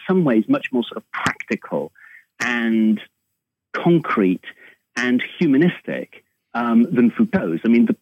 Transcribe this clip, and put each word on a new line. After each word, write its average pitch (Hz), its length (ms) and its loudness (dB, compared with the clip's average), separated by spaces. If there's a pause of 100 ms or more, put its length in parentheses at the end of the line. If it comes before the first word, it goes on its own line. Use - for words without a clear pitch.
some 185 180 2
ways - 240 2
much 139 240 -2
more 120 120 0
sort - 120 -12
of - 160 -16
practical - 800 -8 (480)
and 113 600 0 (720)
concrete 117 720 0 (520)
and 123 260 0 (160)
humanistic, 143 840 0 (300)
um, 117 300 2
than 120 260 2
Foucault's. 101 540 -2
I 113 40 0
mean, 117 160 6
the - 180 0